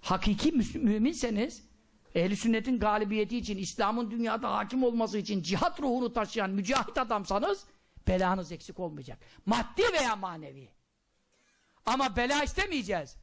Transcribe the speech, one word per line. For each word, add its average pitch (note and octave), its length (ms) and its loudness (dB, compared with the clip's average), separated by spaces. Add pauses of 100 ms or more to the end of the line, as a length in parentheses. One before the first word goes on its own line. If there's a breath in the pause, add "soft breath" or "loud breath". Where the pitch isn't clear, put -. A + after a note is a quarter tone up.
Hakiki G3+ 500 2
müs-, B3+ 260 2
müminseniz, A#3 840 0 (520)
ehl-i F3+ 200 2
sünnetin A3+ 440 2
galibiyeti G#3+ 580 2
için, G#3 200 -4
İslam'ın G#3+ 540 0
dünyada A3+ 440 -2
hakim G#3+ 280 0
olması A3+ 340 2
için G3+ 240 -2
cihat G3 400 0
ruhunu B3 320 0
taşıyan G#3 360 -2
mücahit G3+ 480 0
adamsanız, A#3 680 0 (420 soft breath)
belanız F#3 440 2
eksik - 280 -14
olmayacak. C#3+ 400 -8 (260 loud breath)
Maddi A#3+ 380 0 (100)
veya B3+ 220 2
manevi. D#3 540 -10 (1160 soft breath)
Ama B3+ 300 0
bela C4+ 280 2
istemeyeceğiz. A#3+ 800 -2